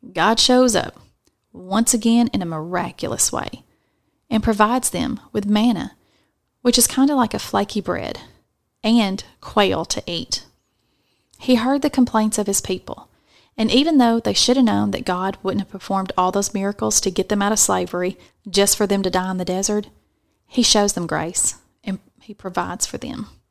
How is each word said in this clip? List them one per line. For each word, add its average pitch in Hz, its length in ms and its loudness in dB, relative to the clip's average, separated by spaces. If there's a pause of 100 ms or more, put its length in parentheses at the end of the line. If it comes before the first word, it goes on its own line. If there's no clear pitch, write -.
(140)
God 202 260 0
shows 254 340 4
up, - 240 -2 (540)
once 190 420 -2
again 233 360 4
in 202 120 -2
a 180 40 -6
miraculous 170 840 -4
way, - 360 -8 (640)
and 220 120 2
provides 220 500 2
them 170 280 -4 (140)
with 208 120 -4
manna, 208 520 0 (640)
which 240 160 2
is 240 100 4
kinda 277 260 2
like 254 200 0
a 208 60 -6
flaky 202 420 -4
bread, - 400 -6 (600)
and 208 440 2 (160)
quail 190 420 0
to - 260 -6
eat. - 360 -8 (920)
He - 180 2
heard 254 260 0
the 294 80 0
complaints 220 480 2
of 208 100 -2
his 196 140 -2
people, - 480 -8 (480)
and 220 120 0
even 294 280 4
though 233 240 4
they 208 120 -2
should 240 220 2
have 262 100 4
known 202 260 2
that - 120 -4
God 185 400 -4
wouldn't 190 160 -2
have 196 100 -6
performed 190 480 -4
all 185 140 2
those 196 220 -2
miracles 202 480 -2
to 190 100 -2
get 196 160 -2
them 208 140 0
out 202 100 0
of 214 80 -2
slavery 180 580 -2 (320)
just 196 280 2
for 208 100 0
them 196 160 0
to 190 60 0
die 185 200 -2
in 185 60 -2
the 180 80 -4
desert, 196 440 -2 (600)
he - 160 0
shows 202 300 4
them 175 120 -4
grace, 165 500 -4 (280)
and 190 160 -6 (220)
he 214 120 -18
provides 180 520 -6
for - 120 -10
them. - 300 -10 (240)